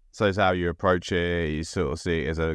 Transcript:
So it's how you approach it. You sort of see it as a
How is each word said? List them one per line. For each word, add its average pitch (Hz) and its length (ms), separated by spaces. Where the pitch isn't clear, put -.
So 107 120
it's 95 100
how 92 160
you 87 160
approach 90 420
it. 87 420
You 78 120
sort 80 260
of 80 80
see 82 260
it 73 40
as 80 100
a 80 160